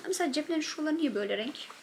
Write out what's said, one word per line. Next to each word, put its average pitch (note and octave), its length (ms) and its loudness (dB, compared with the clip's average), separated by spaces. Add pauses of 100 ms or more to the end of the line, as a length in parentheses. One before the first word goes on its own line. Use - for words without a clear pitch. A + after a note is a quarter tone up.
Mesela F4 240 2
ceplerin D4+ 300 2
şuraları D4+ 360 0
niye C#4+ 180 2
böyle G3+ 220 0
renk? A3+ 180 -4 (280)